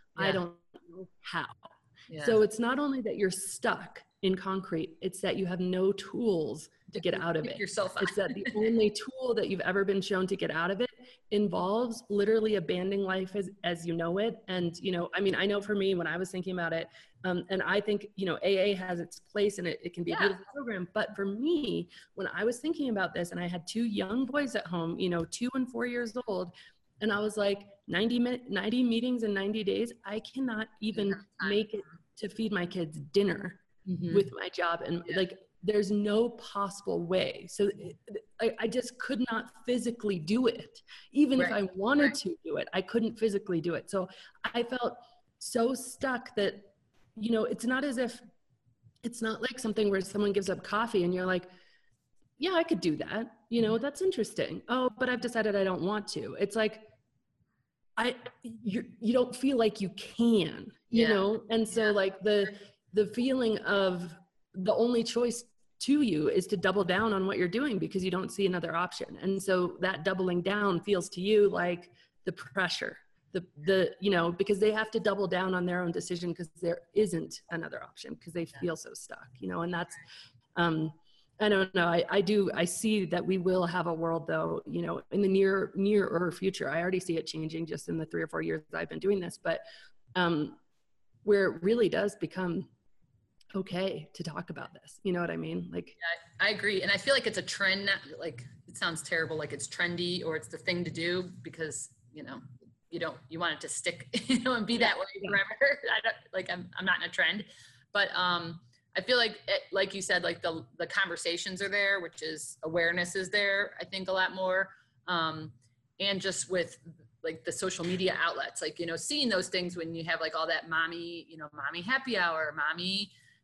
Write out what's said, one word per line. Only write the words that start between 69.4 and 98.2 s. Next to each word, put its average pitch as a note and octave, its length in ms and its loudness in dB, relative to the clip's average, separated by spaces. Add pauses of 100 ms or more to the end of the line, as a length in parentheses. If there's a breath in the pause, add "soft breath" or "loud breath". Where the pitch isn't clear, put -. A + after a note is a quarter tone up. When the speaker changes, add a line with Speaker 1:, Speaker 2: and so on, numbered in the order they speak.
Speaker 1:
so F#3 400 2
that F#3 220 0
doubling F#3 380 2
down G3 400 2
feels F3+ 280 2
to F3 120 -8
you G#3 280 8
like F3 420 -2 (340 soft breath)
the F#3 60 -2
pressure, - 640 -2 (360)
the, F3+ 120 -4 (180)
the, F#3 360 4
you G3+ 100 0
know, E3+ 220 4
because G3 280 2
they G#3+ 120 6
have A3 200 0
to A3+ 80 0
double G3 280 0
down F#3 260 0
on F3+ 120 2
their F3+ 160 0
own F3 100 0
decision F3 420 -4
'cause E3 160 -10 (120)
there E3+ 180 0 (160)
isn't E3+ 460 0 (100)
another E3 320 -8
option - 320 -14
'cause D#3+ 180 -18
they E3+ 120 -4
Speaker 2:
Yeah. - 140 -14
Speaker 1:
feel E3+ 160 -2
so - 200 -14
stuck, - 320 -16 (120)
you F#3+ 80 -8
know, F3+ 140 -4
and F3 120 -4
that's, E3+ 220 -6 (600 loud breath)
um, D#3+ 360 2 (480 soft breath)
I G#3 100 4
don't F#3+ 240 4
know. F3 140 4
I, E3+ 220 4
I G3+ 120 4
do, G3 320 4
I E3 120 0
see G#3 400 2
that E3+ 200 0
we F#3+ 140 2
will F3+ 260 4
have E3+ 220 0
a E3+ 60 0
world E3 340 -2
though, D#3+ 400 0
you E3+ 160 -4
know, E3 180 -4 (100)
in G3+ 120 2
the G3 40 4
near, F#3+ 480 4
nearer G3 560 4
future. F#3 380 -2
I D#3 100 -2
already F3+ 200 0
see E3+ 180 -2
it D#3+ 80 -2
changing D#3+ 400 -6
just D#3 240 -8
in E3 80 0
the D#3+ 80 -2
three E3 160 -4
or D#3+ 60 -2
four - 160 -4
years D#3+ 280 -2
that E3 80 -6
I've E3 100 -4
been D#3+ 100 -6
doing G3 200 2
this, E3+ 200 -8
but, E3 220 -2 (540 loud breath)
um, E3+ 440 2 (640)
where G3 280 6
it E3 120 -8
really G#3+ 260 4
does F#3+ 260 0
become E3 540 -4 (840)
okay F#3 580 -4
to F3 100 -10
talk E3 280 -8
about - 220 -12
this. - 300 -20
You G3 100 0
know F3 80 0
what E3 100 -2
I E3 60 -4
mean? E3 340 -6
Like, F3 260 -8 (420)
Speaker 2:
Yeah, F#3+ 60 2
I, G#3 40 4
I A3 40 0
agree. G#3 300 -2
And F#3+ 80 0
I G3+ 60 2
feel C#4 180 2
like B3+ 120 0
it's - 120 -2
a E3+ 40 -4
trend G3 440 -2
now, G3 60 2 (260)
like, E3 260 -10 (220)